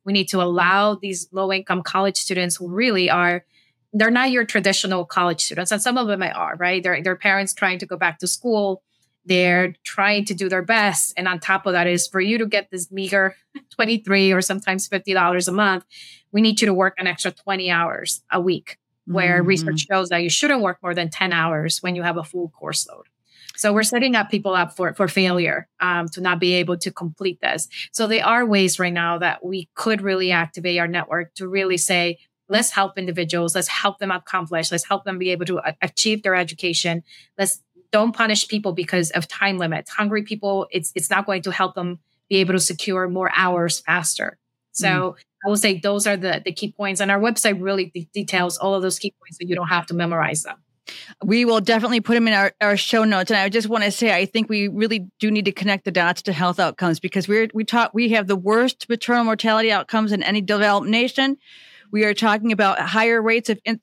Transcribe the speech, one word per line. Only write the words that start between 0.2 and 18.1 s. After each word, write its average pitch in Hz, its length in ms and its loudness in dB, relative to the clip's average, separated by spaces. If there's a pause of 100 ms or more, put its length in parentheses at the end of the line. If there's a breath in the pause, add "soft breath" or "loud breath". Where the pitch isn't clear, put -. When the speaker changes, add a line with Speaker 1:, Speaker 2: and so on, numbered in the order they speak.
Speaker 1:
to 185 160 0
allow 190 500 4
these 190 380 -8
low-income 190 500 -2
college 190 360 0
students 180 400 -2
who 175 120 -10
really 190 400 2
are, 175 340 2 (480)
they're 220 200 4
not 254 180 2
your 247 160 2
traditional 190 580 0
college 175 400 0
students. 175 280 -4
And 208 100 -2
some 247 160 0
of 247 80 0
them 202 160 -2
are, - 360 -4
right? 180 260 2
They're, 175 180 0
their 185 140 0
parents 196 400 0
trying 185 240 0
to 185 80 -8
go 180 100 -8
back 170 220 -2
to 185 80 -6
school. 202 560 0 (420)
They're 180 480 4 (100)
trying 208 420 0
to 202 100 -4
do 185 120 -4
their 185 140 -2
best. 208 560 0
And 185 100 -2
on 180 120 -2
top 190 260 0
of 185 80 0
that 175 140 2
is 175 200 0
for 190 140 -2
you 214 160 2
to 226 80 0
get 202 240 -2
this 180 220 -10
meager 190 440 0 (180)
<laughs> - 180 -18
twenty-three 196 600 2
or 185 100 4
sometimes 190 460 -2
fifty 196 260 -4
dollars 180 340 2
a 185 40 -2
month, 190 340 0 (460 loud breath)
we 208 100 4
need 220 180 4
you 226 60 2
to 202 80 4
work 185 240 2
an 185 80 -4
extra 180 240 -4
twenty 185 400 -6
hours - 600 -2